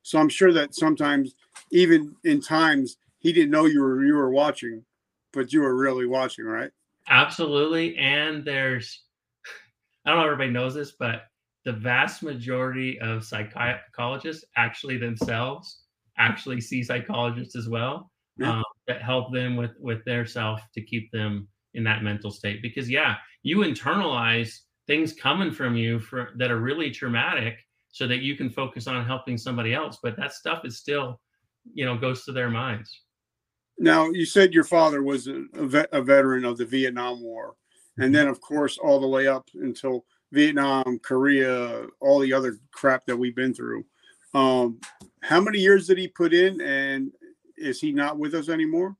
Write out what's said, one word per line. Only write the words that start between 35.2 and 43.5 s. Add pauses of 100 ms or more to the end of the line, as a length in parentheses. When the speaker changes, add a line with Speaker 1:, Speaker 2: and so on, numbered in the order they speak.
Speaker 1:
a, (100)
a
vet-,
a
veteran
of
the
Vietnam
War. (440)
And
Speaker 2:
Mm-hmm.
Speaker 1:
then,
of
course,
all
the
way
up
until (260)
Vietnam,
Korea, (120)
all
the
other (140)
crap
that
we've
been